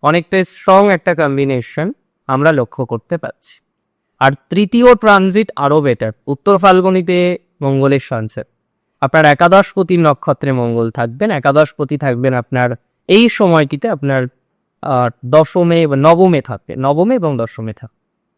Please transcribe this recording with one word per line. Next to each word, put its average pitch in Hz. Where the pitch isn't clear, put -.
অনেকটাই 170
স্ট্রং 196
একটা 175
কম্বিনেশন 139
আমরা 139
লক্ষ্য 131
করতে 117
পারছি। -
আর 135
তৃতীয় 233
ট্রানজিট 202
আরও 143
বেটার, 120
উত্তর 190
ফাল্গুনিতে 180
মঙ্গলের 139
সঞ্চার। 113
আপনার 156
একাদশ 170
পতির 180
নক্ষত্রে 147
মঙ্গল 117
থাকবেন, 120
একাদশ 147
পতি 147
থাকবেন 131
আপনার 123
এই 220
সময়টিতে 165
আপনার, 139
আহ, 123
দশমে 165
বা 143
নবমে 165
থাকবে, -
নবমে 151
এবং 160
দশমে 113
থাকবে। -